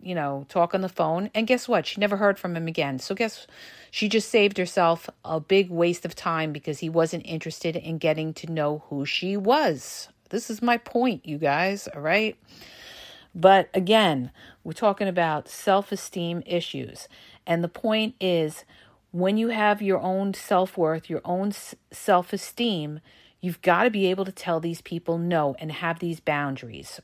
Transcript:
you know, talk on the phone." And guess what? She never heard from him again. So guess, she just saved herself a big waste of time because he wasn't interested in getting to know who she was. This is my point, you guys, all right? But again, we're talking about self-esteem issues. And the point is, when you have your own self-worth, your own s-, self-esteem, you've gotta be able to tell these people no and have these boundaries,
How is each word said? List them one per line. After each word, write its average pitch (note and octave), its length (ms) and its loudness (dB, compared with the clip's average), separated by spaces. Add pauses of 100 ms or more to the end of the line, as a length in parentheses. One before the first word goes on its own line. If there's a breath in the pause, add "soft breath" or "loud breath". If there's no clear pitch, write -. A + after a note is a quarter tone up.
you F3+ 120 -6
know, C#3 340 -4
talk E3+ 260 2
on F#3+ 60 0
the F#3 80 -2
phone." F3 460 -2
And A3 120 0
guess B3 200 2
what? G3 200 2
She - 140 -6
never G3+ 180 0
heard G3+ 200 2
from F3+ 180 -4
him E3 120 -4
again. C#3+ 300 -2
So G3 160 -6
guess, A3 320 -4 (440 loud breath)
she - 180 -2
just G#3+ 200 0
saved G3+ 300 4
herself F3 500 2 (160)
a D#3+ 160 -2
big F#3+ 300 4
waste F3 340 2
of E3+ 100 -8
time D#3+ 380 -2
because - 280 -8
he D#3+ 100 -4
wasn't E3 360 2
interested E3 480 -6
in E3 240 -6
getting D#3 360 0
to E3 180 -12
know D3+ 360 -2
who C#3+ 180 -4
she F#3+ 300 -2
was. G3 720 0 (200)
This - 220 -6
is G#3+ 100 -8
my A#3+ 160 2
point, A#3 480 -2
you D3 140 -6
guys, D#3+ 500 0
all C#3+ 140 -12
right? G3+ 340 0 (960 loud breath)
But F#3 380 8
again, F3+ 580 2 (320 loud breath)
we're D#3 100 -8
talking G3+ 360 0
about E3 400 0
self-esteem F#3+ 960 -2
issues. - 640 -6 (380 loud breath)
And E3+ 160 2
the E3+ 60 0
point A3 520 -2
is, E3 440 0 (460 soft breath)
when F#3 260 0
you A3+ 120 2
have G#3 320 2
your F#3+ 200 0
own F#3+ 340 0
self-worth, F3+ 760 0
your D#3+ 160 -4
own F#3 240 -2
s-, - 260 -10 (160)
self-esteem, F3+ 1120 -2 (400 soft breath)
you've F3+ 220 -6
gotta F#3 280 4
be G3 160 2
able F#3 180 0
to F#3+ 80 -8
tell E3 260 -2
these E3 220 -4
people E3+ 380 -4
no E3 420 2
and D#3 100 -8
have E3 300 -4
these E3+ 180 -4
boundaries, - 840 -6